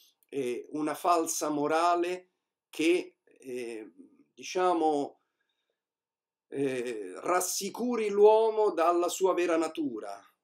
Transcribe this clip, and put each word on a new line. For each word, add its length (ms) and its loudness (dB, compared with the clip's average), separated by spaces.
eh, 440 -6
una 220 -4
falsa 540 0
morale 840 0
che, 540 0
eh, 680 -12
diciamo, 840 0
eh, 720 -6
rassicuri 920 -2
l'uomo 600 6
dalla 360 2
sua 240 0
vera 240 0
natura, 640 -6